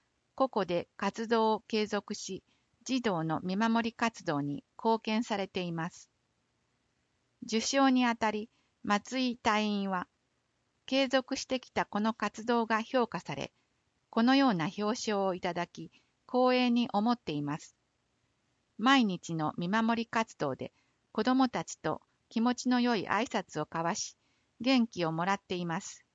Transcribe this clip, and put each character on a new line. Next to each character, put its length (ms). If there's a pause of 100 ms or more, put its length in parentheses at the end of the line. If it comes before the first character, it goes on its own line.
(360)
個 180
々 120
で 220 (100)
活 300
動 260
を 80
継 240
続 300
し、 280 (400)
児 180
童 220
の 180
見 140
守 360
り 20
活 320
動 160
に 220 (140)
貢 220
献 240
さ 140
れ 100
て 140
い 100
ま 180
す。 200 (1300)
受 180
賞 280
に 160
あ 100
た 160
り、 180 (340)
松 360
井 180
隊 280
員 240
は、 180 (760)
継 220
続 300
し 80
て 140
き 100
た 160
こ 140
の 140
活 320
動 200
が 160
評 260
価 120
さ 160
れ、 180 (560)
こ 140
の 120
よ 140
う 40
な 120
表 180
彰 380
を 140
い 60
た 120
だ 140
き、 240 (360)
光 300
栄 140
に 200
思 200
っ 80
て 120
い 100
ま 180
す。 160 (1000)
毎 280
日 300
の 220
見 100
守 360
り 40
活 300
動 180
で 160 (400)
子 120
ど 120
も 120
た 160
ち 160
と 220 (280)
気 120
持 140
ち 140
の 120
良 140
い 120
挨 200
拶 340
を 100
交 120
わ 100
し、 240 (420)
元 280
気 180
を 60
も 140
ら 100
っ 60
て 140
い 100
ま 160
す。 220 (100)